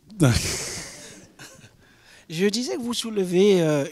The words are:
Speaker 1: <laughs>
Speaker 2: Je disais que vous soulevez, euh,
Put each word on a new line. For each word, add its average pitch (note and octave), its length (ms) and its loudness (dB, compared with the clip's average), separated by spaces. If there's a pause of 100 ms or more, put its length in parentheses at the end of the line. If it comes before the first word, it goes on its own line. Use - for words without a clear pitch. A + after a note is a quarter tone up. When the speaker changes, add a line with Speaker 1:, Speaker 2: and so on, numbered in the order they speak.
(200)
Speaker 1:
<laughs> D#3 80 6 (2000)
Speaker 2:
Je E3+ 180 -2
disais B3 280 -4
que D4 60 -8
vous A#3 120 -6
soulevez, G3 680 2
euh, D3+ 300 2